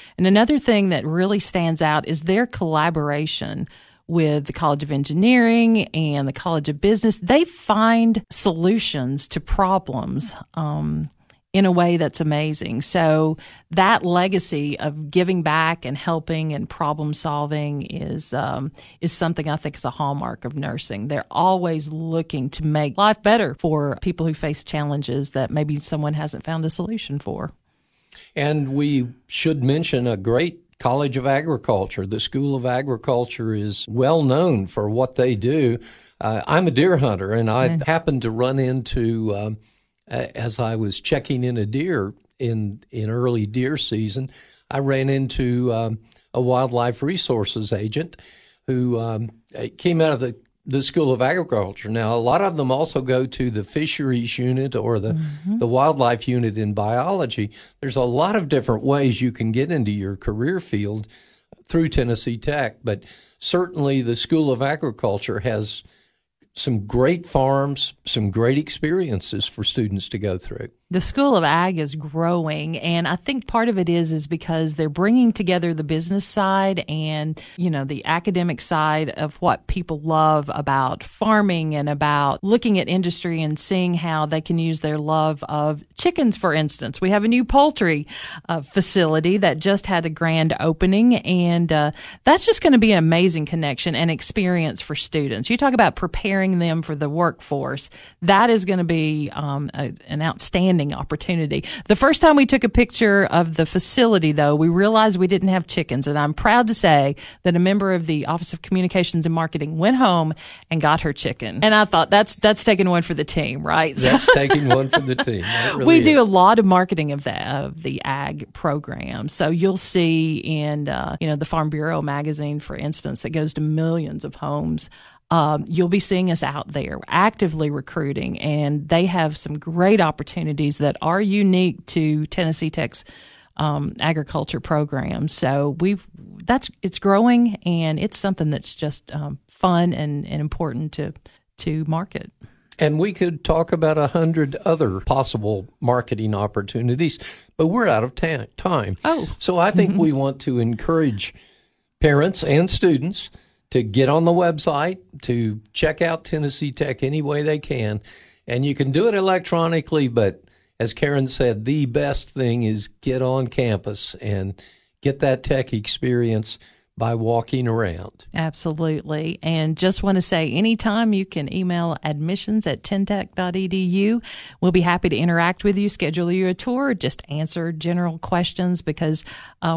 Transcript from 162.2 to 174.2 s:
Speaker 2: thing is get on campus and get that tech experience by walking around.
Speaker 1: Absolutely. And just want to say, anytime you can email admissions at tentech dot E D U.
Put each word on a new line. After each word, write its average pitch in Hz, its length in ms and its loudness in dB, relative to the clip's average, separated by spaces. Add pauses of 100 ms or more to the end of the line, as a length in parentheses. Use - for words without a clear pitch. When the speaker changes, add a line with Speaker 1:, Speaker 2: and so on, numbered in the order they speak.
Speaker 2:
thing 120 320 0
is 107 260 -2 (120)
get 127 220 -2
on 127 260 0
campus 104 720 -2
and 98 340 -4 (480)
get 139 160 0
that 139 240 2
tech 135 300 -2
experience 117 840 -2 (380)
by 117 200 -2
walking 117 500 -2
around. 98 680 -4
Speaker 1:
Absolutely. 156 1080 -4
And 160 340 -2
just 185 240 0
want 196 140 0
to 180 80 2
say, 160 300 -2
anytime 220 600 0
you 190 140 0
can 151 260 -8
email 175 520 -2
admissions 180 640 -2
at 127 160 -4
tentech 196 500 -4
dot 180 220 -4
E 190 100 -2
D 190 160 -2
U. 196 400 0 (380)